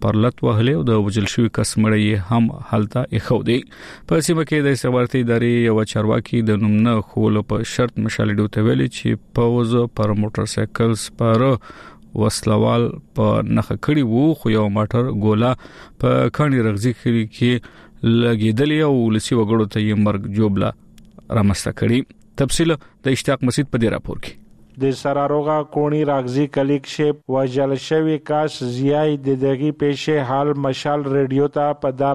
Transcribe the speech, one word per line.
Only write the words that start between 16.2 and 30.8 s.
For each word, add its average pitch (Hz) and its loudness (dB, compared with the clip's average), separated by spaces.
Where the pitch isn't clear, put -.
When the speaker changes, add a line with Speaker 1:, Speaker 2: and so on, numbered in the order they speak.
Speaker 1:
کاڼي 135 2
رغزي 107 0
کلي 117 0
کې 123 2
لګېدلې 117 2
او 139 2
ولسي 113 0
وګړو 110 2
ته 107 0
یې 104 2
مرګ 101 -2
ژوبله 107 2
رامنځته 101 0
کړې. 110 2
تفصیل 165 0
د - -4
اشتیاق 127 -2
مسعود 139 -2
په 131 0
دې 110 4
راپور - -8
کې. - -12
Speaker 2:
د 135 0
سراروغه 147 0
کونی 151 0
راغزي 135 0
کلیک 139 0
شپ 147 -2
وژل 135 0
شوی 160 0
کس 151 -2
زیای 147 0
د 135 -4
دغې 135 0
پیښې 147 0
حال 143 0
مشال 143 -2